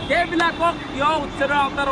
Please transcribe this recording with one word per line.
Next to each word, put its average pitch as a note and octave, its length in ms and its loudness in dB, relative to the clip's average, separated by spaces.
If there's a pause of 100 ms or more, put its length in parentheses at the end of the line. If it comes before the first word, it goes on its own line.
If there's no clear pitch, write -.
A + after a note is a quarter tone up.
সেইবিলাকক E4 680 2 (160)
কিয় C#4 180 0 (140)
উচ্ছেদৰ C#4 400 0
আওতাত C#4 280 -2